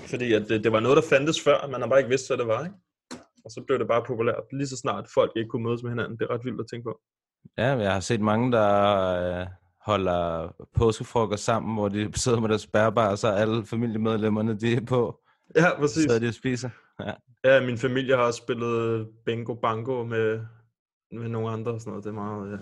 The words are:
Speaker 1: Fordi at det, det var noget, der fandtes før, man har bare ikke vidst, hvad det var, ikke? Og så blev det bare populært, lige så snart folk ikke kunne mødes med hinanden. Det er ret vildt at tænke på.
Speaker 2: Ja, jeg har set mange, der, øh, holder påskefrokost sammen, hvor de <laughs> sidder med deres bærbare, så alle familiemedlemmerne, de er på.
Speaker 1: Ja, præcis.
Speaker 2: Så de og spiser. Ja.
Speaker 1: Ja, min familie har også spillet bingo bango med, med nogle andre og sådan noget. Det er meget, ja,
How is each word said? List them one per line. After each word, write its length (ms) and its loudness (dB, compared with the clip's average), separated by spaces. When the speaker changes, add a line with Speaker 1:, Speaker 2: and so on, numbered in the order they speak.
Speaker 1:
Fordi 240 0
at 160 2
det, 140 2
det 80 4
var 80 4
noget, 160 6
der 140 8
fandtes 340 2
før, 240 4
man 140 -4
har 60 -2
bare 120 6
ikke 100 0
vidst, 200 0
hvad 80 0
det 100 -2
var, 160 0
ikke? 120 -10
Og 60 -16
så 160 -14
blev 120 2
det 80 -10
bare 200 2
populært, 440 -2
lige 160 -6
så 100 -10
snart 360 -6
folk 220 4
ikke 140 -4
kunne 140 -6
mødes 200 -4
med 80 -6
hinanden. 280 -6
Det 100 -2
er 40 -2
ret 120 -6
vildt 160 -6
at 100 -10
tænke 120 -12
på. 160 -10
Speaker 2:
Ja, 200 0
jeg 160 0
har 60 0
set 220 -2
mange, 300 2
der, 880 2
øh, 60 -8
holder 680 0
påskefrokost 680 0
sammen, 320 -2
hvor 140 -2
de 240 -4
<laughs> 60 -6
sidder 200 0
med 100 -2
deres 180 0
bærbare, 500 2
så 100 -2
alle 380 0
familiemedlemmerne, 960 -2
de 160 0
er 100 -4
på. 340 -2
Speaker 1:
Ja, 240 4
præcis. 320 2
Speaker 2:
Så 80 4
de 80 0
og 60 -2
spiser. 360 -6
Ja. 140 -8
Speaker 1:
Ja, 220 8
min 120 -2
familie 380 0
har 80 4
også 140 2
spillet 680 -2
bingo 280 -4
bango 500 -4
med, 360 -2
med 180 -8
nogle 200 -4
andre 220 -6
og 100 -8
sådan 100 -12
noget. 120 -10
Det 60 -8
er 40 -10
meget, 380 -8
ja, 100 -10